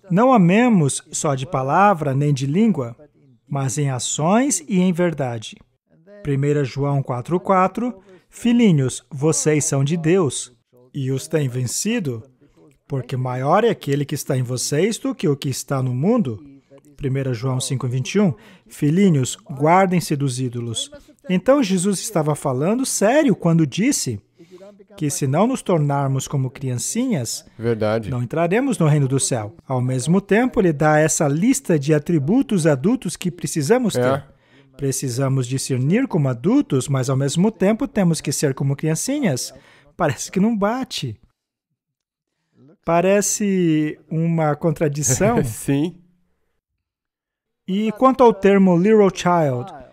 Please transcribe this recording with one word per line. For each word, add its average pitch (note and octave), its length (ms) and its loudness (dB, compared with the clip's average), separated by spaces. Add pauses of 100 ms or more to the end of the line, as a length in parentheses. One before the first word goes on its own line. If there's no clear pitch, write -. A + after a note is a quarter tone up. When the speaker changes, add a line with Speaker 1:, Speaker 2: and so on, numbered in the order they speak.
(100)
Speaker 1:
não A#3 220 4
amemos G3 680 4 (100)
só D3 220 -2
de C3 120 -6
palavra D3+ 680 0
nem D3 180 0
de C3+ 140 -2
língua, D3 500 0 (500)
mas C#3 320 -4
em C#3+ 120 -2
ações F#3 760 -2
e F#3 140 0
em F#3 120 2
verdade." D3 640 -4 (680)
Primeira D3 420 0
João C#3 380 -2
quatro C3+ 360 -4
quatro, F#3+ 600 0 (280)
"Filhinhos, G#3 840 2
vocês D3+ 540 0
são C3+ 200 0
de D3+ 120 0
Deus E3 560 0 (400)
e C3+ 180 -6
os C3+ 180 -6
têm D3+ 200 -2
vencido, B2+ 760 -4 (640)
porque C3+ 280 -6
maior C3 480 0
é A#3 60 4
aquele C#3+ 340 -2
que C#3 100 -8
está C#3 220 -4
em B2+ 60 -2
vocês C#3+ 560 -2
do C4+ 160 -6
que - 140 -4
o C#3+ 80 0
que D3 120 -6
está C3+ 340 -4
no B2+ 120 -4
mundo." C3 480 -2 (540)
Primeira C3 380 -4
João B2+ 260 -4
cinco C3 260 -4
vinte B2+ 280 -4
e G3 60 2
um, F#3+ 120 2 (340)
"Filhinhos, D3+ 720 2 (140)
guardem-se E3+ 640 2
dos C3+ 240 -2
ídolos." A#2+ 500 -6 (380)
Então, B3+ 340 2
Jesus F#3+ 380 0
estava D3+ 340 -2
falando D#3 500 -2
sério B3 520 2
quando E3 300 2
disse C#3+ 540 -2 (760)
que D3 140 -4
se - 160 -4
não D3+ 200 2
nos B3+ 140 -2
tornarmos C#3+ 680 0
como C3 220 -2
criancinhas, C3+ 920 -4 (140)
Speaker 2:
Verdade. A2 520 -2
Speaker 1:
não B2 120 -4
entraremos F3 560 0
no E3+ 80 2
reino D3 220 2
do C3+ 100 0
céu. A2 360 -4 (120)
Ao B2+ 140 -2
mesmo C3 400 0
tempo, A#3+ 400 0
ele F3+ 120 4
dá D3+ 280 4
essa D#3 260 2
lista E3+ 520 0
de C#3+ 140 0
atributos E3 760 0
adultos E3 500 0
que - 140 -4
precisamos F3 640 -2
ter. B2 100 0
Speaker 2:
É. C3+ 200 0 (520)
Speaker 1:
Precisamos C3+ 720 -2
discernir C3+ 580 0
como D3 220 0
adultos, C3+ 600 0
mas C3+ 220 -2
ao C3+ 60 2
mesmo C#3+ 340 2
tempo A3 380 0
temos E3+ 320 0
que - 100 -6
ser C3+ 240 -2
como C#3 220 -2
criancinhas. D#3+ 760 -2 (440)
Parece - 340 -4
que - 80 -4
não A3 180 2
bate. G3+ 640 -6 (1700)
Parece F3 1120 2 (120)
uma D#3+ 440 0
contradição. E3 880 0
Speaker 2:
<laughs> - 20 0
Sim. C#3 520 -2 (1700)
Speaker 1:
E G#3 260 -2
quanto C4 300 2
ao A#3 120 8
termo G3 420 6
little G3+ 380 6
child, D#3 580 0 (200)